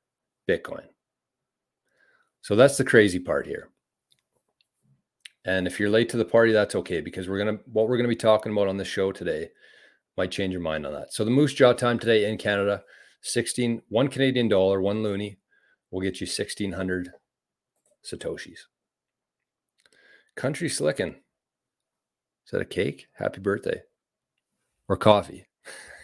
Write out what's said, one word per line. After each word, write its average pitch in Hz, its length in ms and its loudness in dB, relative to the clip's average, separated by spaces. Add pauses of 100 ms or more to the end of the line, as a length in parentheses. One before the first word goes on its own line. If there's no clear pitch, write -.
(500)
Bitcoin. - 340 -4 (1600)
So - 140 -2
that's 135 200 6
the 135 80 0
crazy 104 360 6
part 80 260 -4
here. - 240 -10 (1700)
And 92 240 0
if - 100 -6
you're 104 120 0
late 113 180 4
to - 80 -6
the 113 80 2
party, 117 280 4
that's 104 220 2
okay, 87 260 -4
because 87 280 -10
we're 98 100 -4
gonna, 107 280 -4
what 110 220 0
we're 123 80 0
gonna 120 120 0
be 117 80 0
talking 110 340 2
about 104 160 0
on 95 120 -2
the 95 60 -6
show 95 280 -2
today 82 380 -6 (640)
might 92 160 -2
change 95 180 -4
your 92 100 -4
mind 78 240 -4
on 73 80 -8
that. 71 200 -12
So - 120 -4
the 110 60 0
Moose 135 240 4
Jaw 123 180 8
time 120 280 0
today 110 280 4
in 107 80 -2
Canada, 101 460 0 (380)
sixteen, 117 680 -2
one 123 200 2
Canadian 127 400 0
dollar, 98 320 4
one 101 220 -2
loonie 104 340 -6 (540)
will 92 100 -6
get 95 200 -4
you 90 60 -6
sixteen - 460 -6
hundred 90 380 -4 (920)
Satoshis. - 560 -12 (1700)
Country 156 340 -4
Slickin'. 147 480 -4 (1300)
Is - 80 -20
that 95 80 -2
a - 40 -4
cake? - 500 -4
Happy - 260 -6
birthday. - 420 -4 (1080)
Or 95 80 0
coffee. - 500 2 (580)